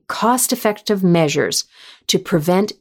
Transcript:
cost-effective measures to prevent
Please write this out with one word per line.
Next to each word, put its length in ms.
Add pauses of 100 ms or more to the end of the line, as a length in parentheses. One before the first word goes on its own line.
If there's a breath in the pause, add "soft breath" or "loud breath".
cost-effective 960
measures 640 (400 loud breath)
to 120
prevent 640